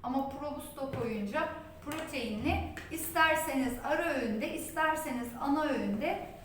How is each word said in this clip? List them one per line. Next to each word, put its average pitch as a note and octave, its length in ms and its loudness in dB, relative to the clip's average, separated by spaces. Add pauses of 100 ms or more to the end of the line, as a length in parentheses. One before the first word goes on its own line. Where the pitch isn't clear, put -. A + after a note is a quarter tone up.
Ama C4+ 260 0
Probusto C#4 640 -6
koyunca A3+ 580 -2 (360)
proteinli D4 880 0 (180)
isterseniz D#4 840 4 (100)
ara D#4 200 2 (100)
öğünde, A#3 440 0
isterseniz D4+ 720 0 (140)
ana D4 220 4
öğünde C4 680 0 (160)